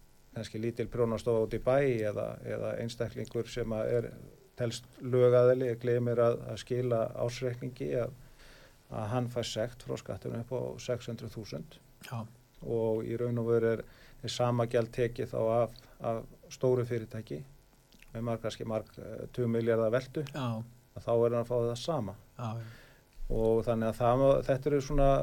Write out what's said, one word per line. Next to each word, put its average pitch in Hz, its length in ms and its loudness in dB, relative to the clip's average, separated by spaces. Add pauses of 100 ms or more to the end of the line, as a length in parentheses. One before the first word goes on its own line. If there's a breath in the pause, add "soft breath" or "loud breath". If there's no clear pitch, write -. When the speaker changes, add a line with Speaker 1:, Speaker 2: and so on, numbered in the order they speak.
(300)
Speaker 1:
kannski 113 300 -10
lítil 117 280 -4
prjónastofa 113 580 0
út 104 80 -4
í 113 60 -2
bæ 127 200 2 (220)
eða, 107 260 -2 (140)
eða 107 380 -6
einstaklingur 117 680 -6
sem 113 240 -6
að 110 220 -2
er, 117 180 0 (460)
telst 117 260 -4 (140)
lögaðili, 123 800 6
gleymir 120 420 2
að, 120 180 4 (120)
að 113 100 -8
skila 123 400 0 (140)
ársreikningi, 123 840 -4
að, 120 160 -2 (760 loud breath)
að 113 200 -6
hann 123 220 0
fær 120 180 -4
sekt - 360 -6
frá 131 140 -6
skattinum 117 440 -8
upp 117 100 -12
á 123 100 -4 (160)
sex 120 300 -6
hundruð 113 240 -8
þúsund. - 460 -12 (240)
Speaker 2:
Já. 113 240 -8 (340)
Speaker 1:
Og 113 440 0
í 113 140 -4
raun 120 220 -2
og 117 80 0
veru 113 240 6
er, 113 120 -2 (340 loud breath)
er 117 120 -10
sama 120 380 2
gjald 120 240 0
tekið 120 400 -2
þá 123 80 -2 (100)
af, 117 220 2 (260 loud breath)
af 113 260 -4 (260)
stóru 127 360 2
fyrirtæki 113 540 -6 (680)
með 113 120 -8
marg-, 113 200 -2
kannski 113 260 -6
marg-, 110 300 -4
eh, - 320 -12
tugmilljarða 113 600 2
veltu, 131 320 0
Speaker 2:
Já. 123 380 -4 (280)
Speaker 1:
að - 140 -16
þá - 80 0
er 117 200 6
hann 120 80 0
að 117 80 -2
fá 123 100 -2
það 117 200 0
sama. 110 380 -4 (180)
Speaker 2:
Já, 117 180 -8
já. 113 160 -8 (640 loud breath)
Speaker 1:
Og 113 340 4
þannig 113 240 0
að 113 80 -2
það 123 220 4
má, 135 100 6 (160)
þetta 135 240 0
eru 143 140 2
svona, 139 280 6 (140)